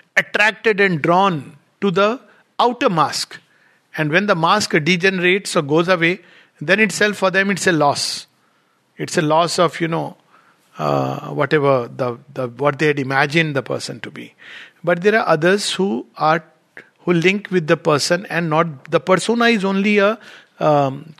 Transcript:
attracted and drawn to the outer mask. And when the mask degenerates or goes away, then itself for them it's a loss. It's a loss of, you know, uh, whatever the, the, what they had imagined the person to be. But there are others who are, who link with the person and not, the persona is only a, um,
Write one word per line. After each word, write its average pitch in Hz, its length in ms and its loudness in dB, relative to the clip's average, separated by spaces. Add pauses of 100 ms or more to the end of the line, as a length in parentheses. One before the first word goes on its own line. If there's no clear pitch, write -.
(160)
attracted 208 640 0
and 180 220 2
drawn 170 560 0 (240)
to 202 80 0
the 202 320 0 (380)
outer 247 320 0
mask. - 480 -2 (580)
And 151 140 -2
when 190 160 2
the 202 80 2
mask 185 360 0
degenerates 185 840 0
or 180 60 2
goes 156 260 0
away, 180 320 0 (400)
then 185 200 0
itself 208 380 0
for 190 140 0
them 196 180 0
it's 190 180 -4
a 185 40 4
loss. 147 560 0 (720)
It's 151 200 -8
a 175 40 2
loss 156 380 2
of, 165 200 0
you 165 80 -2
know, 160 300 -6 (600)
uh, 139 520 -2
whatever 139 580 0
the, 127 300 -6 (160)
the, 131 140 -6
what 131 320 -2
they 156 80 2
had 147 120 0
imagined 139 560 0
the 127 80 -2
person 131 380 -8
to - 100 -14
be. 120 220 -18 (500)
But 175 180 0
there 208 180 2
are - 80 -2
others 175 460 2
who 202 320 -4 (120)
are, 156 260 0 (560)
who 180 140 0
link 185 380 0
with 180 160 0
the 165 100 2
person 165 500 0
and 165 220 -2
not, 151 420 -2
the 160 80 2
persona 220 460 0
is 233 180 2
only 196 360 0
a, 214 200 2 (400)
um, 147 600 0